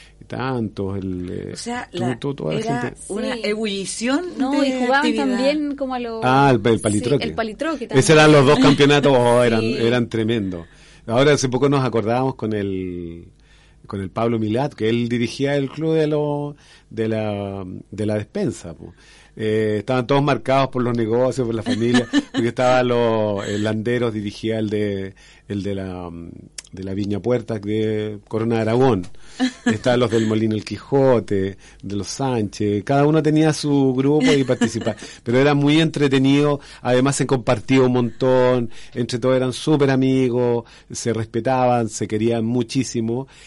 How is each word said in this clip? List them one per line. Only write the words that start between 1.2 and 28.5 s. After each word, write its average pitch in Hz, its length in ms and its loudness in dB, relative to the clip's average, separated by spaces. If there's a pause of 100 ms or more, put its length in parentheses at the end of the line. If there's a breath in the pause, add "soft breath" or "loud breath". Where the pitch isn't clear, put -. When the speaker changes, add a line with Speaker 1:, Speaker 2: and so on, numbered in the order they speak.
Speaker 1:
eh, 95 220 -10
Speaker 2:
O - 40 -12
sea, 240 340 -10
Speaker 1:
tu-, - 80 -10
Speaker 2:
la, 120 200 -2
Speaker 1:
tu-, 143 160 -6
toda - 200 -6
la 220 60 -4
Speaker 2:
era 226 220 -4
Speaker 1:
gente. - 260 -10
Speaker 2:
una 247 260 -6
Speaker 3:
Sí. 226 80 -8
Speaker 2:
ebullición 220 840 -4 (140)
Speaker 3:
No, 262 140 -2
Speaker 2:
de 277 160 2
Speaker 3:
y 262 40 0
jugaban 254 260 0
Speaker 2:
actividad. 277 280 0
Speaker 3:
también 277 500 0
como 262 180 -6
a 247 40 -6
lo 233 240 -8
Speaker 1:
Ah, 135 320 4
el, 107 120 2
el 113 140 4
palitroque. 107 440 0
Speaker 3:
Sí, - 60 -4
el 80 40 -10
palitroque 226 520 -4
Speaker 1:
Ese - 20 -12
Speaker 3:
también. 151 300 4
Speaker 1:
eran 151 140 8
los 139 140 8
dos 147 140 6
campeonatos, 143 580 6
oh, 120 240 4
eran, 113 200 2
Speaker 3:
Sí. 113 160 -2
Speaker 1:
eran 117 300 2
tremendos. 107 560 -2 (440 loud breath)
Ahora 139 260 4
hace 131 140 0
poco 127 200 2
nos 135 160 2
acordábamos 117 500 0
con 110 180 -6
el, 92 760 -6 (580 soft breath)
con 98 140 -8
el 92 100 -8
Pablo 117 300 0
Milat, 113 340 -2
que 110 140 -2
él 120 200 0
dirigía 123 480 -2
el 139 140 -2
club 160 240 -2
de 156 140 2
lo, 147 480 -4 (340 soft breath)
de 110 180 -4
la, 101 560 -4 (280)
de 104 140 -4
la 107 100 -2
despensa, 107 580 -6
po. 87 180 -18 (460 soft breath)
Eh, 107 420 0
estaban 127 260 -2
todos 139 160 2
marcados 131 480 0
por 123 120 -2
los 120 140 -2
negocios, 120 500 0
por 117 80 -2
la 107 80 -4
familia, 120 480 0
Speaker 3:
<laughs> 285 220 -2
Speaker 1:
porque 117 160 -2
estaba 127 340 2
lo, 113 640 0
el 104 180 -4
Landeros 110 520 -2
dirigía 107 440 -4
el 107 120 -2
de, 101 440 -4 (320 soft breath)
el 101 160 -6
de 98 120 -6
la, 92 360 -8 (640)
de 95 100 -12
la 95 120 -8
Viña 101 260 -4
Puerta 113 380 -4
de 107 600 -4 (100)
Corona 113 280 -2